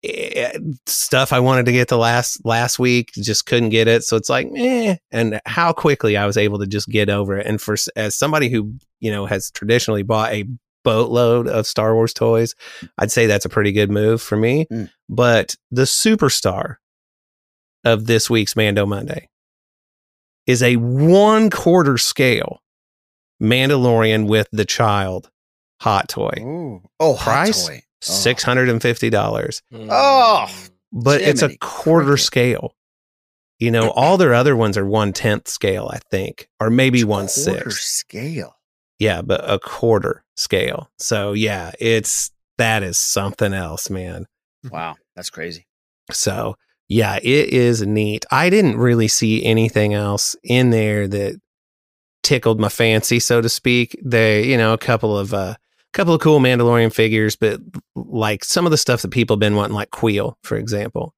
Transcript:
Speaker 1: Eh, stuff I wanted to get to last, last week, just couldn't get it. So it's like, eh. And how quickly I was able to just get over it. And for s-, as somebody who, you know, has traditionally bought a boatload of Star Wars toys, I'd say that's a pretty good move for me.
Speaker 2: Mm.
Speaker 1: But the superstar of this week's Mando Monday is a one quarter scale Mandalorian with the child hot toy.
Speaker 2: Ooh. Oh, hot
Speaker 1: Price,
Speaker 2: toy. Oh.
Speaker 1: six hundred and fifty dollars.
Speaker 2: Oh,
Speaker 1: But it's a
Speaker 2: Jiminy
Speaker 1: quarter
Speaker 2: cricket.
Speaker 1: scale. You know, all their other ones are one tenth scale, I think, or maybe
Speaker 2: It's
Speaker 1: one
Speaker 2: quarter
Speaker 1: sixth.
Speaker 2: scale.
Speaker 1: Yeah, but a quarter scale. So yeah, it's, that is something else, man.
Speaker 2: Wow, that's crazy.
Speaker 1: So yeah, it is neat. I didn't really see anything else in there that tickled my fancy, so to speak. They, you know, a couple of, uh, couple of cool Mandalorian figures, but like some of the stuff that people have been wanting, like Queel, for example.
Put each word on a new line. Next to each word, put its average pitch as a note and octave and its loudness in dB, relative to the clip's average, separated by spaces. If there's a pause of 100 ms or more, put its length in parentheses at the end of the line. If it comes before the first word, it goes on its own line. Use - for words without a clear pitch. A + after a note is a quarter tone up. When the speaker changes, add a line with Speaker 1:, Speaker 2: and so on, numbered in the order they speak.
Speaker 1:
Eh, - -8 (300)
stuff - -2
I C3 2
wanted B2+ 4
to B2 2
get B2 2
to B2+ 2
last, A#2 0
last A#2 0
week, B2 0
just G#2 -4
couldn't A#2+ 0
get A2 4
it. A2+ 4
So - -2
it's G#2+ -4
like, B2+ -2
eh. A#3+ 0 (140)
And A2 -2
how E3+ 0
quickly B2+ 0
I G2+ 0
was G2+ 0
able G#2 0
to G2+ -4
just G#2 -4
get G#2+ 2
over G2+ -2
it. G#2 -6
And G#2+ -4
for G#2+ -4
s-, - -4
as G#2+ -4
somebody D3 0
who, A2 -2 (260)
you A2 -4
know, G2+ -4
has G2 -4
traditionally G#2+ 0
bought A2 0
a G#2+ -6 (400)
boatload A#2+ 2
of A2 -2
Star A2 0
Wars A2+ 2
toys, A2+ 0 (420)
I'd G#2 -2
say A#2 2
that's G2+ 2
a F2+ -6
pretty G#2 0
good G#2 0
move G#2+ 0
for - -4
me. A#2+ 0
Speaker 2:
Mm. A2+ -8 (180)
Speaker 1:
But A#2 2 (160)
the B2 2
superstar C3+ 0 (1080)
of A2+ 2
this A2+ 2
week's A2+ 0
Mando G#2 2
Monday A#2+ -8 (1160)
is B2 2
a B2 4
one F#3 4
quarter E3 2
scale - 0 (800)
Mandalorian A#2 2
with G#2+ 2
the G#2+ 0
child G2+ -2 (520)
hot G2+ 0
toy. G#2+ -4
Speaker 2:
Ooh. C3 -12 (180)
Oh, D#3 4
hot - -8 (220)
Speaker 1:
Price, G#3 -2
Speaker 2:
toy. C#2 -14
Oh. - -20 (140)
Speaker 1:
six - -2
hundred B2+ 2
and A2+ 0
fifty A2+ 0
dollars. G#2+ -2 (120)
Speaker 2:
Oh, A3 2 (440)
Speaker 1:
But B2+ 2
it's C#3 2
a E3 2
Speaker 2:
Jiminy - -6
Speaker 1:
quarter D#3+ 2
Speaker 2:
cricket. C#3 2
Speaker 1:
scale. - -2 (840)
You A#2 0
know, A2+ 2
all D#3+ 4
their D#3+ 4
other B2+ 4
ones G#2 0
are G2 -2
one G#2 0
tenth - -2
scale, G2 -4
I - -10 (120)
think, - -6 (120)
or A2 0
maybe B2+ 4
Speaker 2:
It's A#2 2
Speaker 1:
one G2+ -2
Speaker 2:
quarter C3+ -4
Speaker 1:
sixth. G#2 -8
Speaker 2:
scale. A#2 -10 (440)
Speaker 1:
Yeah, G2 0
but F#2+ -2
a G2+ 0
quarter - -2 (140)
scale. - -4 (100)
So G#2 -4
yeah, G2+ -4
it's, A2+ -2 (260)
that A2 0
is F2 -6
something G2 -2
else, E2+ -8
man. F2+ -10 (440)
Speaker 2:
Wow, D#2+ -10 (200)
that's F2 -14
crazy. E2 -14 (460)
Speaker 1:
So G#2 -4 (340)
yeah, G2+ 0
it C3+ 0
is A#2+ 2
neat. G#2+ -2
I D#3+ 2
didn't F3+ 2
really A#2 2
see A2 0
anything A2 2
else G2+ -4
in B2+ 2
there G#2+ 0
that G2+ -4 (840)
tickled A2+ 0
my G#2 0
fancy, A2 2
so A#2+ 2
to A2+ 0
speak. B2 -2
They, A2 2
you C3 2
know, A2 2
a A2+ 0
couple A2 -2
of, G2+ -4
uh, G2 -6 (380)
couple E3+ 2
of D#3+ 2
cool D3+ 6
Mandalorian A#2+ 4
figures, A2 2
but A2 0 (360)
like G#2+ -4
some F3 -2
of E3+ 2
the D3+ 2
stuff - 0
that F#2 -8
people A2+ 0
have G2+ -2
been G#2 2
wanting, G#2 -2
like G#2 -6
Queel, G#2 -2 (100)
for - -6
example. G#2+ -6